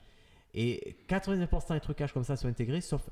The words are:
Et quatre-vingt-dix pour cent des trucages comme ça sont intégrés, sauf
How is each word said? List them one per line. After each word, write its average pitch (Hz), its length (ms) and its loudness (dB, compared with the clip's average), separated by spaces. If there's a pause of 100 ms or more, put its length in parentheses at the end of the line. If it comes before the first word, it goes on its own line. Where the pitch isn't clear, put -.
(540)
Et - 440 -2 (100)
quatre-vingt-dix 185 400 2
pour 160 140 4
cent - 120 -2
des 156 60 2
trucages 143 340 -2
comme 127 120 0
ça 139 100 0
sont 123 120 -2
intégrés, 123 340 0
sauf - 300 -2